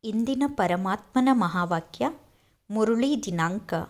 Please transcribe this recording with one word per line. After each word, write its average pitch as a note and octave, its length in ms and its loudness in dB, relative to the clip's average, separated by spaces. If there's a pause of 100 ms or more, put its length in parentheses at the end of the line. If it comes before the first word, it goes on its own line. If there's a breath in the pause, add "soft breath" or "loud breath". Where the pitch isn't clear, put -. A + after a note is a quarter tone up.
ಇಂದಿನ A#3 420 0
ಪರಮಾತ್ಮನ G3 840 0
ಮಹಾವಾಕ್ಯ, F3+ 760 0 (600 soft breath)
ಮುರುಳಿ A3+ 540 2
ದಿನಾಂಕ F3 500 -2 (160)